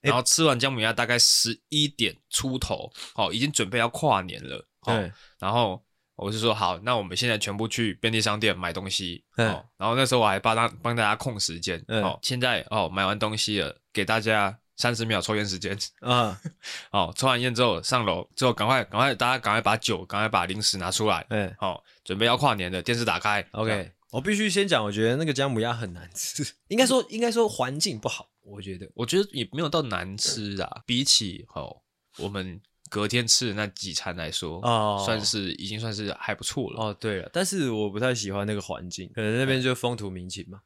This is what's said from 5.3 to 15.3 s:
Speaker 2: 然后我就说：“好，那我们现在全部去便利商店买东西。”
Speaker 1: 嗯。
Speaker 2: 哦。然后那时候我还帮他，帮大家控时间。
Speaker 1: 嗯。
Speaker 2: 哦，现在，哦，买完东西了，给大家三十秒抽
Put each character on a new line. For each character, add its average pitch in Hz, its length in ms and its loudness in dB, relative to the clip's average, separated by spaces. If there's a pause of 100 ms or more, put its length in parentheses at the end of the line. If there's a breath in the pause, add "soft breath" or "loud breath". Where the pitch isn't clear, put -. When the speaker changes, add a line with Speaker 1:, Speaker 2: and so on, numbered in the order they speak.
Speaker 2:
然 98 120 -2
后 110 300 2 (320)
我 101 160 -6
就 110 80 -4
说 110 160 2
：“好， 92 300 2
那 123 120 2
我 104 60 0
们 92 140 -6
现 123 120 0
在 110 80 2
全 101 180 -4
部 110 120 -2
去 110 280 0
便 113 180 0
利 110 80 2
商 107 180 0
店 104 180 2
买 87 160 -4
东 95 160 -6
西。” 87 360 -4 (120)
Speaker 1:
嗯。 113 160 2
Speaker 2:
哦。 - 120 -8 (120)
然 98 120 -2
后 117 80 2
那 131 100 4
时 127 80 2
候 120 60 6
我 107 60 6
还 98 120 4
帮 113 160 4
他， 113 140 4 (120)
帮 120 140 -2
大 117 80 2
家 107 140 4
控 113 240 -6
时 82 180 -4
间。 85 300 -4
Speaker 1:
嗯。 110 160 0
Speaker 2:
哦， 87 180 -2
现 123 180 -2
在， 120 300 2
哦， 101 180 0
买 95 160 0
完 101 140 2
东 107 180 0
西 104 220 0
了， 76 180 -2 (160)
给 101 120 0
大 110 160 2
家 104 360 2 (200)
三 120 180 0
十 117 100 -2
秒 107 160 2
抽 107 140 0